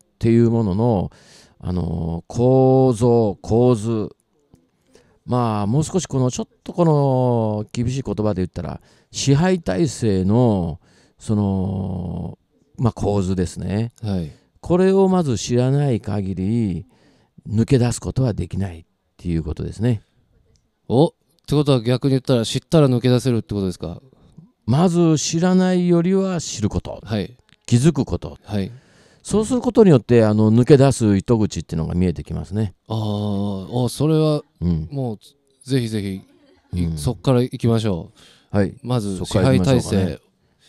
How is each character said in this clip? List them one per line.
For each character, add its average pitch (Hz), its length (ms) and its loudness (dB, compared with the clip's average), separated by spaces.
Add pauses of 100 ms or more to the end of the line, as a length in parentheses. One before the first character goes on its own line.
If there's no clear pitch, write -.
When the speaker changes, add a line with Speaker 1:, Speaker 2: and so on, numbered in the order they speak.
(180)
Speaker 1:
て 117 140 0
い 117 80 6
う 117 100 4
も 117 140 0
の 92 100 0
の、 107 380 0 (480)
あ - 120 -8
の、 85 560 -6
構 131 640 4
造、 113 480 2
構 120 340 2
図。 107 400 -6 (1120)
ま 113 340 -2
あ、 98 60 -2
も 127 120 0
う 156 40 0
少 - 160 -4
し - 80 -6
こ 135 120 -4
の、 127 120 0
ち - 80 -8
ょ 226 40 -6
っ - 40 -12 (160)
と - 100 -14
こ 175 120 0
の、 123 840 0
厳 120 200 -4
し 135 80 -6
い 127 40 -6
言 101 120 -6
葉 107 180 0
で 90 80 -4
言 90 40 -2
っ - 20 -2
た - 160 -12
ら、 78 180 -10 (300)
支 - 240 2
配 185 260 2
体 175 260 -2
制 95 380 0
の、 98 540 2 (400)
そ 110 160 -4
の、 95 1040 -4 (380)
ま 120 120 0
あ、 - 40 -2
構 101 280 -2
図 92 140 -2
で 90 100 -2
す - 120 -10
ね。 98 360 -6 (100)
Speaker 2:
は 101 140 -4
い。 78 140 -8 (280)
Speaker 1:
こ 175 180 -2
れ 185 140 2
を 190 160 4
ま 185 140 2
ず 131 160 -2
知 - 180 -4
ら 123 140 2
な 143 220 0
い 110 100 -2
限 98 320 -6
り、 95 520 -4 (640)
抜 110 180 0
け 135 120 4
出 120 140 2
す - 100 -8
こ - 100 -6
と 131 120 -2
は 117 100 0
で 87 140 -6
き 92 100 -10
な 95 140 -4
い 82 80 -16
っ 82 60 -20 (320)
て - 100 -14
い 85 100 -2
う 78 60 -2
こ - 100 -8
と - 100 -8
で 76 80 -8
す 95 100 -12
ね。 117 200 0 (840)
Speaker 2:
お、 135 200 2
っ - 60 -14 (340)
て 135 60 -6
こ 147 100 2
と 143 80 2
は、 127 100 2
逆 123 240 0
に 135 60 0
言 131 80 2
っ - 20 -6
た 131 140 0
ら、 113 100 0
知 - 120 -4
っ - 40 -6
た 160 200 2
ら 139 80 6
抜 120 120 2
け 127 80 2
出 123 100 4
せ 123 120 -2
る 117 60 0
っ 107 60 -4
て - 100 -10
こ 101 80 -2
と 95 60 -2
で 90 40 -2
す - 80 -12
か？ 82 220 -12 (640)
Speaker 1:
ま 156 240 4
ず 165 300 4
知 - 200 -4
ら 185 140 2
な 185 200 4
い 180 140 0
よ 175 140 4
り 180 140 0
は 185 260 -2
知 - 200 -10
る 104 80 0
こ 87 120 -4
と。 - 220 -12
Speaker 2:
は 104 160 -4
い。 - 180 -8 (280)
Speaker 1:
気 120 120 2
づ 151 140 4
く 131 140 -2
こ 85 120 -4
と。 78 260 -14
Speaker 2:
は 104 160 -6
い。 95 120 -6 (500)
Speaker 1:
そ 208 200 -2
う 214 40 -4
す 247 80 -4
る 247 80 0
こ 247 100 -2
と 226 120 8
に 190 80 8
よ 135 60 8
っ 107 40 -2
て、 117 240 4
あ 107 80 2
の、 110 180 4
抜 120 140 4
け 143 120 8
出 135 140 4
す 107 240 2
糸 113 220 2
口 101 220 -2
っ 78 40 -6
て - 120 -8
い - 20 -4
う 80 40 -2
の 78 60 -4
が 82 60 -6
見 90 140 2
え 85 60 0
て - 100 -12
き - 100 -12
ま 80 120 -8
す 95 100 -10
ね。 104 180 -4 (140)
Speaker 2:
あ 110 60 -8
ー、 104 920 -4
あ、 113 40 -2
そ 143 180 -2
れ 160 80 2
は、 151 260 0 (200)
Speaker 1:
う 165 60 -2
ん。 160 240 -2
Speaker 2:
も 131 220 -6
う、 98 60 -14 (440)
ぜ 127 180 -2
ひ 113 80 -4
ぜ 107 120 -4
ひ、 - 800 -10
い-、 87 60 -2
Speaker 1:
う 82 80 -4
ん。 78 40 -6
Speaker 2:
そ 76 140 -4
っ - 100 -12
か 135 120 0
ら 123 80 2
行 127 160 -6
き 120 100 -2
ま 113 120 2
し 110 80 -4
ょ 82 240 -6 (400)
う。 101 60 -2
Speaker 1:
は 101 60 4
い。 - 180 -6
Speaker 2:
ま 120 180 -4
ず、 101 180 -4
Speaker 1:
そ 90 60 -8
っ - 40 -8
か 101 140 0
ら 131 120 4
行 131 100 2
き - 20 -2
ま - 0 -
し 135 40 2
ょ 127 80 4
う 117 40 0
か - 0 -
ね。 - 0 -
Speaker 2:
支 - 140 -4
配 95 100 2
体 76 140 -6 (500)